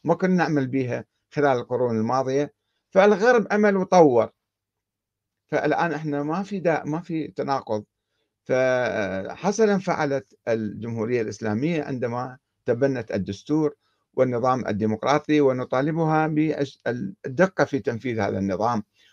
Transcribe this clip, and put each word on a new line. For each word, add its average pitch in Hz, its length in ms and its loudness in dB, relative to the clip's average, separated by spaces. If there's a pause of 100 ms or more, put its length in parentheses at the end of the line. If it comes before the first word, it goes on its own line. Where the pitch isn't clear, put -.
ما 156 100 2
كنا 185 200 2
نعمل 151 320 2
بيها 123 380 -4 (260)
خلال 143 280 2
القرون 120 400 -2
الماضية، 131 560 -2 (360)
فالغرب 208 600 6
عمل 208 260 4
وطور. 160 540 6 (1160)
فالآن 151 460 0
إحنا 143 300 -4
ما 160 200 -4
في 196 180 -8
دا-، 156 240 0
ما 151 160 -4
في 160 280 -6
تناقض. 131 560 -4 (600)
فحسنًا 127 1300 0
فعلت 147 600 -4 (100)
الجمهورية 113 720 -4
الإسلامية 113 640 -4
عندما 123 540 -6 (280)
تبنت 127 460 0
الدستور 123 600 -2 (400)
والنظام 127 520 0
الديمقراطي، 117 720 0
ونطالبها 151 880 0
بالدقة 147 1400 -2
في 135 140 -2
تنفيذ 117 420 -4
هذا 101 180 -2
النظام، 101 440 -2 (300)